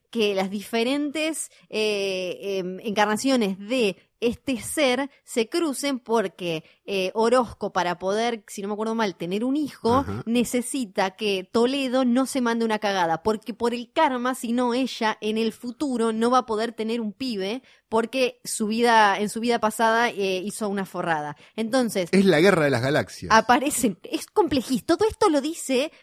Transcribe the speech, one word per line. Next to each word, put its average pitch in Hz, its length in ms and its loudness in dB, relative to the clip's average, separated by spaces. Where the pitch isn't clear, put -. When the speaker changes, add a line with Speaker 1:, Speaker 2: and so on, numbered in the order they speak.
Speaker 1:
que 208 240 0
las 190 160 -2
diferentes, 277 1000 -4
eh, 196 920 -4
em, 185 200 -6
encarnaciones 214 800 0
de 208 380 -2
este 233 380 -2
ser 269 500 0
se 220 260 -2
crucen 285 500 -2
porque, 185 640 -2
eh, 190 280 -2
Orozco, 226 580 2
para 180 280 -2
poder, 220 480 -2
si - 140 -12
no 196 60 -6
me 214 60 -4
acuerdo 220 220 -4
mal, 214 200 0
tener 190 300 -4
un 262 100 0
hijo, 262 420 0
Speaker 2:
Ajá. 202 280 -4
Speaker 1:
necesita 233 840 -2
que 190 380 -4
Toledo 262 560 2
no 247 200 4
se 262 160 -2
mande 233 240 0
una 214 140 0
cagada, 180 440 0
porque 220 300 -2
por 233 200 -2
el 240 200 -8
karma, 254 420 2
si 240 160 -6
no, 240 220 2
ella 240 480 -2
en 220 160 -2
el 220 160 0
futuro 240 580 -2
no 226 200 0
va 262 80 4
a 247 80 0
poder 226 260 -2
tener 220 280 -4
un 208 120 -6
pibe, 226 480 -6
porque 233 560 0
su - 240 -4
vida, 220 520 6
en 208 100 -2
su 226 100 -8
vida 233 200 0
pasada, 226 500 2
eh, 190 340 -4
hizo 208 260 -6
una 196 160 -4
forrada. 160 500 -4
Entonces 220 560 -2
Speaker 2:
Es 190 140 6
la 165 160 6
guerra 180 240 6
de 143 60 4
las 120 120 0
galaxias. 131 500 -2
Speaker 1:
aparecen, 233 720 2
es - 240 -8
complejís-, 262 580 0
todo 349 220 2
esto 427 220 2
lo 294 120 2
dice 294 500 -2